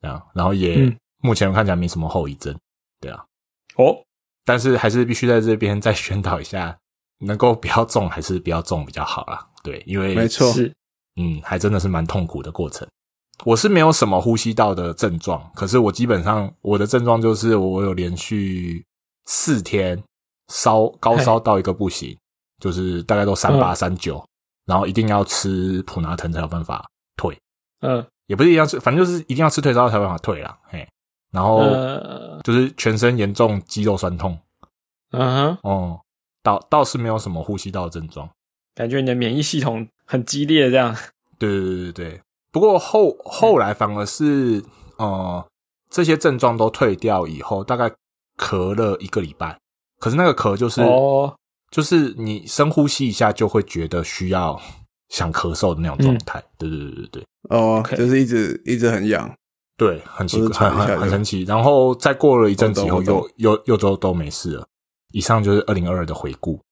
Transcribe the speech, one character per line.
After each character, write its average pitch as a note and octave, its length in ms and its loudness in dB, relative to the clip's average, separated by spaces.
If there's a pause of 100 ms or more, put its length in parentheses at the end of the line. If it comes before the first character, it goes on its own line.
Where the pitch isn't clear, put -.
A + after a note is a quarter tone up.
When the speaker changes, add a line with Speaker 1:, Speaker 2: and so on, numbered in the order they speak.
Speaker 1:
这 - 80 -12
样。 C2+ 120 -10 (140)
然 F3+ 100 0
后 F#3+ 80 2
也， F3+ 240 0
Speaker 2:
嗯。 B2+ 200 4 (260)
Speaker 1:
目 A#2+ 120 4
前 G2 180 2
看 G#2+ 120 2
起 G2+ 60 0
来 F2 60 2
没 F2 100 0
什 E2 140 -4
么 D#2+ 80 -4
后 F2 180 -2
遗 - 100 -10
症， C#2+ 200 -10 (440)
对 C2+ 100 -14
啊。 - 120 -18 (540)
Speaker 2:
哦。 - 180 6 (500)
Speaker 1:
但 B2 140 2
是 B2 180 2
还 A2 140 0
是 A#2+ 140 2
必 A#2 100 -2
须 A#2+ 140 -2
在 A#2 120 4
这 A2 140 2
边 G#2 260 -2
再 A2 120 2
宣 G2+ 280 -4
导 F#2 200 -4
一 - 40 -14
下， F2 320 -8 (440)
能 G#2 180 -4
够 A#2+ 160 4
不 - 140 -8
要 A2+ 160 0
中 G2+ 260 -2
还 - 100 -10
是 F2+ 200 -4
不 E2+ 100 -6
要 E2 120 -2
中 D#2 220 -4
比 B1+ 60 -16
较 C#2+ 140 -8
好 - 220 -8
啦。 - 200 -14 (160)
对， - 240 -12
因 G2 140 -4
为 F#2+ 160 -2
Speaker 3:
没 A2+ 100 2
错。 A#2+ 260 2
Speaker 2:
是。 B2+ 200 0 (480)
Speaker 1:
嗯， E2 240 -4
还 F#2 120 -6
真 G2 140 0
的 G#2 80 0
是 F2 80 -2
蛮 E2 180 -2
痛 F2 220 -4
苦 C#2+ 160 -10
的 D2 80 -12
过 E2 180 -6
程。 - 200 -14 (560)
我 A2+ 100 4
是 G#3 140 2
没 G3 100 4
有 D#3 140 6
什 B2 160 2
么 F#2+ 120 2
呼 A2+ 160 2
吸 A2+ 160 -2
道 G#2+ 220 2
的 F2 200 -4
症 F2+ 240 -2
状， E2 360 -6
可 G2 140 -6
是 A#2+ 100 2
我 G#2+ 140 4
基 A#2+ 120 -2
本 A2 200 0
上， G#2 280 -2 (100)
我 G2+ 140 0
的 G2+ 80 2
症 A#2+ 200 0
状 A#2 180 2
就 A2+ 100 4
是 A2 220 2
我 F#2+ 300 0
有 F#2+ 80 -2
连 F2 240 -4
续 F2+ 680 -6 (420)
四 C3 360 0
天 F#2 400 -2 (460)
烧， A2 400 2 (100)
高 A#2 200 2
烧 A#2 200 4
到 A2 220 2
一 - 20 -4
个 G2 100 -2
不 G2 160 -2
行， - 220 -8
Speaker 2:
嘿。 - 80 -20 (400)
Speaker 1:
就 F#2+ 140 -4
是 F2+ 320 -4
大 A2 100 0
概 G#2 100 2
都 G2 120 0
三 - 200 4
八、 F2+ 160 4
Speaker 2:
嗯。 F2+ 40 -4
Speaker 1:
三 F#2 200 -2
九， D2+ 280 -8 (420)
然 F#2 100 0
后 G2 80 2
一 F#2+ 80 -4
定 A2 160 0
要 G#2 140 2
吃 F#2+ 600 -2
普 - 180 -8
拿 E2 160 -4
疼 E2 160 -6
才 E2 80 -4
有 E2 80 -6
办 E2 160 -6
法 - 200 -10 (320)
退。 - 220 -6 (440)
Speaker 2:
嗯。 B2 220 0 (220)
Speaker 1:
也 G2+ 80 -4
不 G#2 80 2
是 E3+ 60 8
一 F3 40 8
定 E3 60 6
要 D#3 80 4
吃， D3 140 -4
反 A#2+ 140 0
正 F3+ 100 4
就 F3 60 0
是 F3 120 -2
一 C3 120 -6
定 B2+ 40 -4
要 D#3+ 100 4
吃 D3 120 0
退 C#3 120 2
烧 A#2+ 160 4
才 A2 80 0
有 G#2 60 2
办 F#2+ 80 -2
法 E2+ 80 -6
退 F2 240 -6
啦， - 160 -14 (100)
嘿。 D3+ 180 -14 (440)
然 F#2 140 -2
后 A2 140 6
Speaker 2:
呃。 C3 840 0
Speaker 1:
就 A#2+ 100 0
是 B2+ 240 4
全 A2 200 0
身 A#2+ 220 2
严 G2+ 140 0
重 G#2+ 340 2
肌 - 160 -6
肉 G#2 140 2
酸 F2+ 200 -4
痛。 E2+ 220 -6 (760)
Speaker 2:
嗯 B2+ 80 -4
哼。 C#3 420 0
Speaker 1:
哦， F#2 380 -4 (420)
倒， G2+ 160 0 (120)
倒 D3 140 4
是 - 140 -6
没 A#2 100 -4
有 A2 100 -2
什 G2+ 120 -8
么 E2 120 -6
呼 G2+ 140 -6
吸 F#2 140 -10
道 F#2 140 -6
的 E2+ 60 -8
症 E2 180 -12
状。 D2+ 200 -16 (460)
Speaker 2:
感 A#2 140 -6
觉 C3+ 120 -2
你 C3 60 0
的 B2 80 2
免 B2 200 0
疫 D3+ 80 0
系 D3 180 -2
统 A2+ 260 -4 (200)
很 B2 180 -2
激 C#3+ 200 -4
烈 D3 260 2
这 B2+ 60 2
样。 A#2+ 180 0 (440)
Speaker 1:
对， G#2+ 100 -2
对， G2 120 -2
对， F2+ 320 -6
对， - 0 -
对。 E2 280 -14 (320)
不 D#3 60 -2
过 G3 200 6
后， G#3 460 2
后 A3 340 2
来 G#2 140 2
反 G#2 220 -2
而 G#2 100 -2
是， C3+ 540 0 (400)
Speaker 2:
嗯。 G#2+ 100 -2
Speaker 1:
呃， F#2 380 -6 (440)
这 F3+ 120 0
些 D#3+ 140 4
症 D3 220 0
状 A#2+ 180 2
都 A2 140 2
退 A2 260 0
掉 F#2+ 300 0
以 D#2 160 -12
后， G2 200 -4
大 B2 140 -4
概 A#2+ 160 0 (460)
咳 F#2+ 360 -2
了 G#2 240 0
一 G2 80 -12
个 G2 140 -4
礼 D#2 180 -8
拜。 D#2+ 180 -8 (420)
可 - 100 -4
是 A#2+ 80 0
那 F3+ 80 2
个 D#3+ 100 4
咳 G2 220 0
就 A#2+ 120 0
是， B2 140 -4
Speaker 2:
哦。 C3+ 540 2 (340)
Speaker 1:
就 D#3 120 -2
是 D3 340 2
你 G#2+ 300 -8
深 D3 240 0
呼 D3 180 4
吸 C3+ 180 0
一 A2 60 -2
下 G#2+ 180 2
就 G#2+ 160 0
会 G#2 160 0
觉 E2 240 -6
得 E2+ 160 -4
需 F2+ 280 -6
要 F2 300 -2 (500)
想 E2 220 -4
咳 D#2+ 220 -2
嗽 F2+ 200 0
的 D#2 60 -6
那 E2+ 80 -2
种 C#3+ 100 -6
状 C3 220 4
态。 - 200 -12
Speaker 2:
嗯。 - 40 -20 (140)
Speaker 1:
对， - 120 -8
对， - 80 -8
对， - 160 -12
对， - 180 -14
对。 - 140 -16 (240)
Speaker 3:
哦， A2 300 4
Speaker 2:
OK。 B2 160 -4
Speaker 3:
就 A#2+ 120 2
是 C3+ 100 4
一 C3+ 60 6
直， A2 400 0
一 B2 140 -2
直 A#2 120 2
很 G#2 160 0
痒。 G#2+ 260 -2 (440)
Speaker 1:
对， F#2 280 2
很 - 240 -6
奇 G#2+ 80 -2
怪， A2 80 2
Speaker 3:
或 A2+ 40 2
者 G#2+ 60 -2
喘 G2+ 200 2
一 - 40 0
下 G#2 80 2
就 G2+ 60 0
Speaker 1:
很， - 20 2
很， D#2+ 80 -2
很 G2 80 0
神 G2+ 140 0
奇。 F#2+ 200 -4
然 G#2+ 180 0
后 C3 320 6
再 C#3 180 0
过 C3+ 240 4
了 A2 140 6
一 G2+ 40 2
阵 G#2+ 200 2
子 G2 100 0
以 F#2 60 0
后， F2+ 80 2
Speaker 3:
我 F#2 40 0
懂， G2 140 2
我 F2+ 60 2
懂。 - 140 -12
Speaker 1:
又， A2 160 4
又， G#2+ 140 0
又 A#2 100 4
都， G2 200 2
都 F#2+ 160 0
没 D#2+ 180 -4
事 - 220 -6
了。 - 140 -10 (460)
以 G2 80 -4
上 A2+ 220 2
就 G2+ 120 4
是 G#2 120 2
二 G#2 60 0
零 F2 160 0
二 F2+ 100 -2
二 E2+ 60 -2
的 D#2 100 -6
回 C#2 200 -10
顾。 - 260 -6 (120)